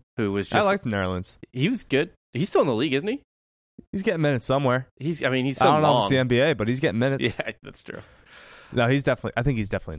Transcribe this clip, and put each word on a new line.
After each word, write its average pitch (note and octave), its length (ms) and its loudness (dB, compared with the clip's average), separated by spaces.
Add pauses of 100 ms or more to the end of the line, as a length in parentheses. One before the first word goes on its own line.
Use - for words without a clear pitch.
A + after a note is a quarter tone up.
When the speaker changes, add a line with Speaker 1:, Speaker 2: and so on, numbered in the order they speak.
(180)
Speaker 1:
who G#2 140 0
was G2 220 -2
Speaker 2:
I - 60 2
Speaker 1:
just G#3 60 2
Speaker 2:
liked G3 200 0
Nerlens. F#2 520 -4 (140)
Speaker 1:
He B2+ 180 0
was B3 140 -4
good. D3+ 280 -2 (200)
He's D#3 180 -4
still F4+ 120 4
in G3 60 2
the C3 60 2
league, C3 200 0
isn't C#3+ 140 -2
he? C4 140 -4 (720)
Speaker 2:
He's G3 100 -6
getting F#3+ 200 -2
minutes C#3+ 240 0
somewhere. C3 420 0 (120)
Speaker 1:
He's, D3+ 240 -4
I C3+ 60 0
mean, B2+ 160 0
he's C3 160 -2
Speaker 2:
I C3 40 6
Speaker 1:
so C#3 80 6
Speaker 2:
don't D#3 100 2
know D#3 60 4
if C#3+ 40 4
Speaker 1:
long. B2 100 4
Speaker 2:
it's G2 60 2
the C3+ 80 4
N B2+ 120 2
B A#2+ 100 4
A, D3+ 140 4
but G#2+ 160 -2
he's B2+ 100 -2
getting C3+ 180 0
minutes. B2+ 400 0
Speaker 1:
<laughs> - 80 -6
Yeah, A2+ 60 -8 (100)
that's - 220 -20
true. - 160 -14 (720)
Speaker 2:
No, A#2+ 160 2
he's C3+ 160 2
definitely, B2+ 340 -2
I A#2+ 60 2
think C3 160 2
he's G2+ 100 -4
definitely F#2 300 -6